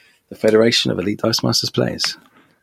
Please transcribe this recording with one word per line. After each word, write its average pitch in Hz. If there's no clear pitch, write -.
the -
Federation 110
of 95
Elite 101
Dice 113
Masters 120
players. -